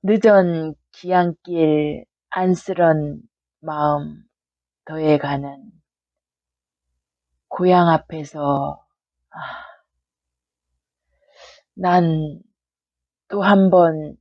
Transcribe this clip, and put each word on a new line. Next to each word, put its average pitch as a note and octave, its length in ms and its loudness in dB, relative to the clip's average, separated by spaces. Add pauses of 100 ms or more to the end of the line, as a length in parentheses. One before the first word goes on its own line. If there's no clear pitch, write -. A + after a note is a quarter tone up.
늦은 F#3+ 680 2 (180)
기안길 E3 1120 -2 (260)
안쓰런 E3+ 920 -2 (400)
마음 D3+ 600 -4 (640)
더해가는 C#3+ 880 -4 (1800)
고향 F3+ 400 2
앞에서, D3 960 -4 (460)
아, - 80 -20 (2250)
난 E3+ 680 -2 (840)
또 G3+ 140 -6
한 G3 280 4
번 D#3+ 500 2